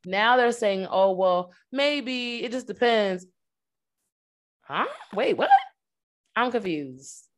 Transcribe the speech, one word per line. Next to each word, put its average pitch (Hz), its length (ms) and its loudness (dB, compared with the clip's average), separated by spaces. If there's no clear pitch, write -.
Now 214 320 2
they're 240 140 4
saying, 196 380 -2
"Oh, 190 220 4
well, 180 400 0
maybe, 254 720 -4
it 254 100 -6
just 254 140 -8
depends." 202 600 0
Huh? 180 240 -4
Wait, - 240 -2
what? 320 140 0
I'm 240 140 0
confused. 147 880 -8